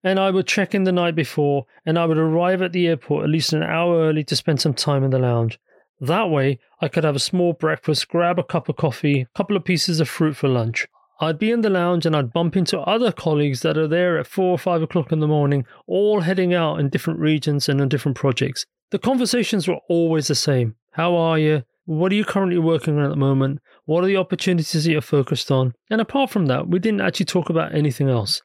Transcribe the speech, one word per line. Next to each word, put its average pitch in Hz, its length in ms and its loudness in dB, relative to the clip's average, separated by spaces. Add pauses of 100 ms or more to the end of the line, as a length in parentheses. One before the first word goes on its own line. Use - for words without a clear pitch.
And 190 120 2
I 190 140 2
would 185 160 0
check - 260 -2
in 190 120 2
the 185 80 2
night 175 220 0
before, 143 500 0 (200)
and 165 140 0
I 170 60 2
would 160 120 2
arrive 175 440 2
at 180 100 -4
the 175 160 0
airport 151 380 -2
at 147 40 0
least 156 220 0
an 156 120 0
hour 170 360 0
early 156 260 0
to 143 120 -4
spend 151 240 -2
some 147 120 0
time 139 300 0
in 135 80 0
the 131 80 2
lounge. 117 400 0 (400)
That 175 300 -2
way, 139 300 0 (220)
I 160 60 -2
could 160 160 -2
have 147 120 0
a 143 40 -2
small 175 340 0
breakfast, 156 560 -2
grab 175 300 2
a 175 40 -2
cup - 260 -4
of 139 60 -2
coffee, 143 460 0
a - 160 -10
couple 202 180 -2
of 175 100 -2
pieces 165 340 0
of 151 100 0
fruit 156 260 0
for 139 140 0
lunch. 117 380 0 (340)
I'd 156 180 -2
be 220 120 0
in 233 100 0
the 220 80 2
lounge 175 360 0
and 156 100 2
I'd 131 180 -2
bump 170 240 0
into 175 240 0
other 214 320 0
colleagues 147 480 0
that 156 160 0
are 156 100 0
there 175 300 0
at 143 100 -4
four 185 220 0
or 180 80 2
five 170 240 0
o'clock 165 320 -2
in 156 80 0
the 151 60 2
morning, 143 380 2 (220)
all 202 340 2
heading 180 320 0
out 160 260 0
in 143 100 2
different 165 300 -4
regions 151 500 0
and 139 100 2
on 139 80 2
different 135 300 -2
projects. - 480 -2 (260)
The 196 80 -2
conversations 233 680 0
were 180 200 -2
always 165 400 2
the 147 80 0
same. 123 400 0 (160)
"How 175 240 0
are 165 240 2
you? 151 240 2 (220)
What 170 260 0
are 202 40 0
you 208 100 0
currently 180 320 0
working 160 400 0
on 147 80 2
at 139 40 0
the - 60 -4
moment? 135 440 0 (260)
What 165 180 0
are 185 40 2
the 196 100 2
opportunities 175 680 -2
that 165 80 2
you're 151 100 2
focused 139 500 0
on?" 131 220 2 (160)
And 220 120 0
apart 269 300 -2
from 175 160 2
that, 131 200 0
we 180 120 0
didn't 208 220 -2
actually - 260 -2
talk - 220 -2
about 160 240 -2
anything 143 360 0
else. 113 360 -2